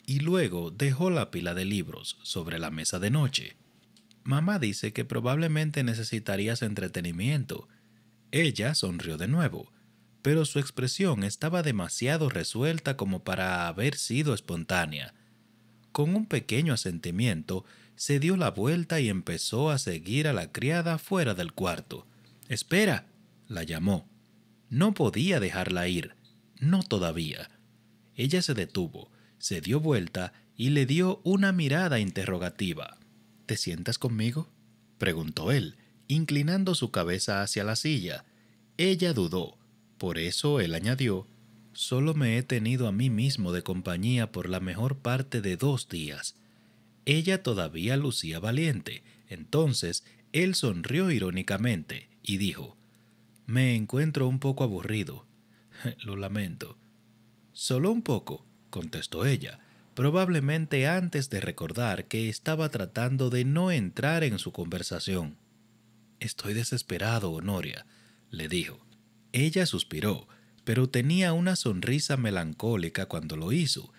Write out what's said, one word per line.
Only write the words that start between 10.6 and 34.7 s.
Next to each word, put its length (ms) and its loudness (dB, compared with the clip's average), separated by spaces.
estaba 400 -2
demasiado 680 0
resuelta 680 0
como 280 -2
para 440 0
haber 280 0
sido 380 0
espontánea. 800 -2
Con 240 2
un 120 0
pequeño 460 0
asentimiento, 920 -2
se 240 0
dio 180 2
la 140 2
vuelta 480 0
y 100 2
empezó 600 -2
a 80 0
seguir 480 -2
a 60 2
la 180 -2
criada 460 0
fuera 360 0
del 200 -4
cuarto. 520 -4
«Espera», 580 2
la 160 -6
llamó. 440 0
No 240 4
podía 460 2
dejarla 480 0
ir, 260 -2
no 240 4
todavía. 680 -2
Ella 280 2
se 100 0
detuvo, 560 -4
se 200 -4
dio 200 0
vuelta 540 0
y 140 0
le 160 6
dio 380 2
una 280 4
mirada 480 2
interrogativa. 960 -2
«¿Te 100 -2
sientas 400 -4
conmigo?», 500 0